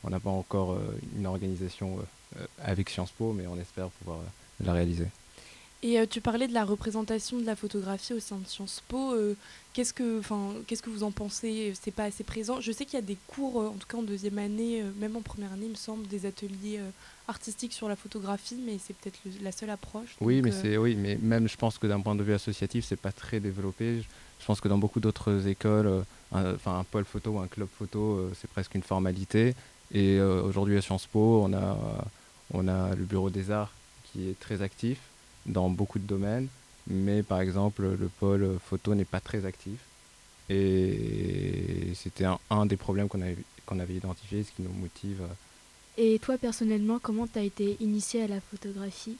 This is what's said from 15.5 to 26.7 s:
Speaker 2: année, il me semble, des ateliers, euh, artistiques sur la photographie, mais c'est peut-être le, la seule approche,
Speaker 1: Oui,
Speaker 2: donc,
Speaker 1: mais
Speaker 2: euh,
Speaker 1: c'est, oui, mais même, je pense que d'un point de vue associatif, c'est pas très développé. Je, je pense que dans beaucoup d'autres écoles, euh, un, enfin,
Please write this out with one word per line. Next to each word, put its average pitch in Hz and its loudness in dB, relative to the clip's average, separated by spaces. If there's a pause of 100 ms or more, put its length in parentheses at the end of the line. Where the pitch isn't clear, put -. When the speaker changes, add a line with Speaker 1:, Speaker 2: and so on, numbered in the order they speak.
Speaker 2:
année, 202 -6
il 226 -6
me 214 -8
semble, 220 -8
des 196 -4
ateliers, 202 -6
euh, 196 -6 (380)
artistiques - -8
sur 220 -6
la 202 -2
photographie, 202 -6
mais 214 -4
c'est 196 -12
peut-être - -12
le, 185 -8 (100)
la 190 -4
seule 214 -8
approche, 214 -10
Speaker 1:
Oui, 120 6
Speaker 2:
donc, 131 6
Speaker 1:
mais 117 6
Speaker 2:
euh, 98 0
Speaker 1:
c'est, 107 2
oui, 113 4
mais 101 0
même, 113 6
je - -4
pense 113 0
que - 0
d'un 101 4
point 104 0
de 101 2
vue 104 4
associatif, 101 0
c'est - -2
pas 98 -2
très - -4
développé. 101 -2
Je, 107 -8 (340)
je - -16
pense 104 2
que 104 2
dans 101 6
beaucoup 107 2
d'autres 104 2
écoles, 107 4
euh, 95 4 (300)
un, 92 2
enfin, 92 -2